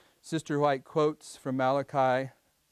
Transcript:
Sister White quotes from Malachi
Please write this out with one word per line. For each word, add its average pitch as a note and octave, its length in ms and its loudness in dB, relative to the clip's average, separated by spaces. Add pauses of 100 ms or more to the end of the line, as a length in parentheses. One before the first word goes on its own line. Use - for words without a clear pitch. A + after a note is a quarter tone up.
(220)
Sister D3+ 360 -4
White C#3+ 260 0
quotes - 520 -2
from C3 220 -6
Malachi C3 720 0 (420)